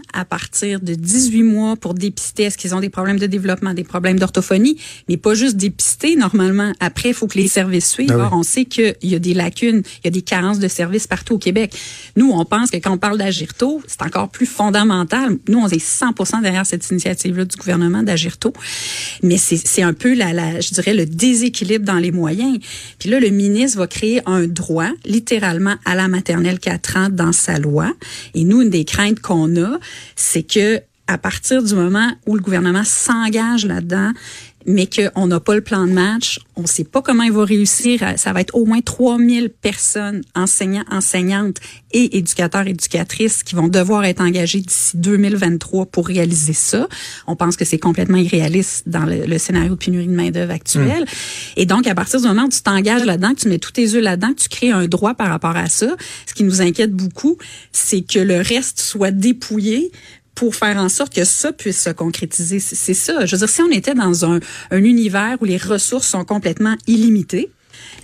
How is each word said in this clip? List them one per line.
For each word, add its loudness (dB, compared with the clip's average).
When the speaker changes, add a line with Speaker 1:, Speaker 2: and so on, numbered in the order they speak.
Speaker 1:
à -6
partir -6
de -4
dix-huit 2
mois 2
pour -6
dépister -4
est-ce -2
qu'ils -6
ont -2
des -2
problèmes -2
de 0
développement, -2
des -4
problèmes 0
d'orthophonie, 2
mais 0
pas 2
juste 2
dépister 0
normalement. 2
Après, -2
il 2
faut -4
que -6
les 4
services 0
suivent. 0
Speaker 2:
Ah 4
oui. 2
Speaker 1:
Or, 0
on 2
sait 0
qu'il 0
y 0
a 0
des 0
lacunes, 0
il -4
y -2
a 2
des -2
carences 0
de 0
services -2
partout -2
au 2
Québec. 0
Nous, 6
on 2
pense 0
que -2
quand -2
on 2
parle -2
d'Agir -4
tôt, 0
c'est -12
encore -4
plus -2
fondamental. 2
Nous, 4
on 4
est 2
cent 0
pour -4
cent -2
derrière 0
cette -4
initiative-là -2
du -8
gouvernement 0
d'Agir -2
tôt. -2
Mais 4
c'est, 0
c'est 0
un 2
peu, 2
la, 0
la, -2
je -4
dirais, 0
le 2
déséquilibre 0
dans 2
les 0
moyens. 0
Puis -6
là, 4
le 4
ministre 2
va 0
créer 0
un 2
droit, -2
littéralement, 0
à 0
la 2
maternelle 0
quatre -4
ans 2
dans 2
sa 0
loi. 0
Et 0
nous, 6
une 4
des 0
craintes 0
qu'on 0
a, -2
c'est -2
que 2
à 0
partir -2
du 0
moment 2
où 0
le 0
gouvernement 0
s'engage 0
là-dedans, -2
mais 2
qu'on 0
n'a 2
pas 2
le 2
plan 0
de 2
match, 0
on -6
sait -2
pas 0
comment 2
il 2
va 4
réussir. 2
À, -2
ça -2
va 0
être -2
au 4
moins 4
trois 2
mille 4
personnes, -4
enseignants, 0
enseignantes 0
et 2
éducateurs, 0
éducatrices -2
qui -8
vont 2
devoir 2
être 0
engagés 0
d'ici -2
deux 2
mille 2
vingt-trois 0
pour -2
réaliser 0
ça. 0
On -4
pense 0
que -2
c'est 0
complètement 2
irréaliste 0
dans -2
le, -2
le -2
scénario 0
de -2
pénurie -2
de 0
main-d'œuvre -2
actuel. 0
Speaker 2:
Hmm. -10
Speaker 1:
Et 4
donc, 4
à 0
partir -2
du 2
moment 2
où 0
tu -2
t'engages 2
là-dedans, 2
que -4
tu 0
mets 2
tous -12
tes 2
œufs 4
là-dedans, 0
que -4
tu 0
crées 0
un 2
droit 0
par -2
rapport -2
à -2
ça, 0
ce -12
qui 0
nous 2
inquiète 2
beaucoup, -2
c'est 0
que 0
le 4
reste -2
soit -2
dépouillé 0
pour 0
faire 0
en 2
sorte -2
que 0
ça 0
puisse -4
se -2
concrétiser. -4
C'est, -6
c'est -2
ça. -2
Je 0
veux 0
dire, 2
si 2
on 4
était 2
dans 2
un, 2
un 4
univers 2
où 0
les 0
ressources -2
sont -2
complètement 0
illimitées, 2